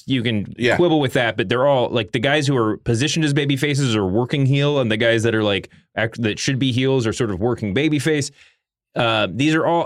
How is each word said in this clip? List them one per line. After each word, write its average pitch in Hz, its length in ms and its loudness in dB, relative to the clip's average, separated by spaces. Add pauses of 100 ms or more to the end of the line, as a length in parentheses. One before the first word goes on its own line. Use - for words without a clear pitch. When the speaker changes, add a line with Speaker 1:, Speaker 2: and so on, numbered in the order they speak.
Speaker 1:
you 127 160 -2
can 107 340 -4
Speaker 2:
Yeah. 117 200 2
Speaker 1:
quibble 160 220 4
with 131 140 -2
that, 117 240 0
but 104 120 -2
they're 127 180 0
all, 135 220 2
like, 113 240 -4
the 127 60 -2
guys 139 280 0
who 139 100 2
are 110 200 0
positioned 139 480 -2
as 143 80 0
baby 143 240 0
faces 135 380 0
are 101 120 2
working 123 400 0
heel, 143 320 2
and 123 100 0
the 107 80 0
guys 117 240 2
that 110 140 2
are, 110 80 2
like, 101 260 0 (260)
act-, 113 280 -4
that 104 160 -2
should 135 180 -2
be 131 140 0
heels 131 340 0
are 107 80 -2
sort 120 160 -2
of 92 100 -4
working 107 360 -2
baby 151 240 0
face. 147 320 -2 (640)
Uh, 113 340 0
these 135 240 0
are 156 140 0
all, 170 180 0